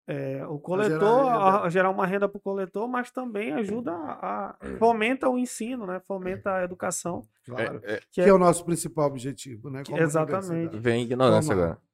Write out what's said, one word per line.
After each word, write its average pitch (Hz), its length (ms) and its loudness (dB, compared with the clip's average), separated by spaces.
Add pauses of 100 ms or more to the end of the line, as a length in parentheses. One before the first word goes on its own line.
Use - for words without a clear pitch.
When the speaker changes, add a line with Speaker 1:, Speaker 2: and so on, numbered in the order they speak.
Speaker 1:
é, 139 340 -6
é, - 60 -10
o 160 80 -8
Speaker 2:
A - 20 -6
gerar - 20 -10
Speaker 1:
coletor 202 640 2
Speaker 2:
renda. 262 140 2
Speaker 1:
a, 196 280 4
a 175 40 -2
gerar 185 220 4
uma 196 160 -2
renda 202 200 0
pro 202 120 -8
coletor, 196 480 -6
mas 247 240 -6
também 240 420 -6
ajuda 240 400 -4
a, 208 560 -8 (100)
a, 202 200 -10
fomenta 233 500 4
o 254 80 2
ensino, 240 480 -6
né? 185 220 -6
Fomenta 190 480 -4
a 185 80 0
educação. 180 580 -6 (240)
Speaker 2:
Claro. - 380 -6
Speaker 3:
É, 104 100 -6
é. 101 80 -4 (100)
Speaker 2:
Que 180 100 -2
é 190 120 10
o 185 60 10
nosso 175 260 4
principal 156 400 -2
objetivo, 131 640 -8
né? 135 140 -10
Speaker 1:
Que - 80 -12
Speaker 2:
Como 156 100 2
Speaker 1:
exatamente. 160 480 0
Speaker 2:
universidade. 165 340 -4
Speaker 3:
Vem 120 180 2
a 123 40 -2
ignorância 113 480 4
Speaker 2:
Toma. 90 100 4
Speaker 3:
agora. 82 180 -2 (120)